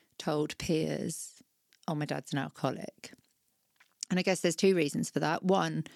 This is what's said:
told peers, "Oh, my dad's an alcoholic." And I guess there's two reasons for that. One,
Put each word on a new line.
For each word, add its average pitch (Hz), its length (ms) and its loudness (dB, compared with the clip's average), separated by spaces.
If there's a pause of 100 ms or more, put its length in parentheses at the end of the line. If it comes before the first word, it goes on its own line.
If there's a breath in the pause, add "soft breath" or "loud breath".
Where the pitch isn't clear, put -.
(180 soft breath)
told 151 400 -2
peers, 160 840 -2 (460)
"Oh, 170 80 -2
my 151 80 -2
dad's 143 280 -6
an 147 60 0
alcoholic." - 720 -6 (960)
And 180 120 2
I - 20 -2
guess 185 180 2
there's 170 160 4
two 190 200 6
reasons 160 340 0
for - 100 -2
that. 156 220 0
One, 165 420 2 (120)